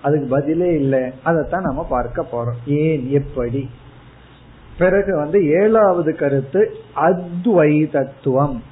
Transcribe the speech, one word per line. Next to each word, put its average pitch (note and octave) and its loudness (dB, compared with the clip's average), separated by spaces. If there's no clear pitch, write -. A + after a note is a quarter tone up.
அதுக்கு C#3+ 0
பதிலே D3 0
இல்லை. C3+ 2
அதைத்தான் E3 -2
நம்ம C3+ -4
பார்க்க B2 -4
போறோம், A#2 -6
ஏன், D3+ 0
எப்படி. C#3 -2
பிறகு F#3+ 2
வந்து D#3 0
ஏழாவது F#3+ 4
கருத்து C#3 0
அத்வைதத்துவம். D3+ 0